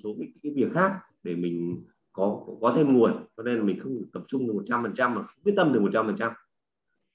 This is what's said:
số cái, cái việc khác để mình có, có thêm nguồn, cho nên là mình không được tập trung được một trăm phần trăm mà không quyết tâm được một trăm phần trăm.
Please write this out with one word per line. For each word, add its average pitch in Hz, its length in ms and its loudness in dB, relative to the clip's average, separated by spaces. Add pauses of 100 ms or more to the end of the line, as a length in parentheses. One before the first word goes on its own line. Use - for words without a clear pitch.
số 107 160 -8
cái, - 80 -8 (160)
cái 147 120 -6
việc 117 180 2
khác 185 180 2 (320)
để 87 120 -6
mình 87 480 -4 (300)
có, 98 320 -2 (160)
có 120 140 4
thêm 147 180 4
nguồn, 113 320 4 (120)
cho 113 60 -10
nên 120 140 -2
là 107 60 -2
mình 95 160 0
không 131 200 -8
được 98 140 -10
tập 113 140 -10
trung 131 200 -2
được 110 60 -2
một 101 140 -4
trăm 120 160 -2
phần 104 120 -4
trăm 123 200 0
mà 101 60 -4
không - 220 -14
quyết 202 140 2
tâm 160 160 4
được 117 60 4
một 101 140 4
trăm 110 120 2
phần 104 120 -2
trăm. 113 140 -2 (840)